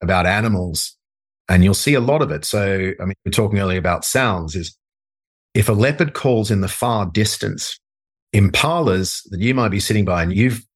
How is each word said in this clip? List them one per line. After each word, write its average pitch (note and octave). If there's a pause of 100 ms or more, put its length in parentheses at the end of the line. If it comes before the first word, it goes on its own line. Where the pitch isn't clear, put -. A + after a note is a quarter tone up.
about F2+
animals, G2 (520)
and F2+
you'll G2
see D3
a C3
lot C#3+
of -
it. -
So, G#2
I F#2+
mean, F#2+ (100)
we -
were F#2+
talking G2+
earlier F#2
about F2
sounds, F#2
is F2 (760)
if G2+
a A2+
leopard C#3+
calls A2+
in G2
the F#2+
far A2+
distance, G#2 (560)
impalas G#2 (100)
that F#2
you B2
might A#2+
be G2
sitting G#2+
by F2+
and F2+
you've A#2 (160)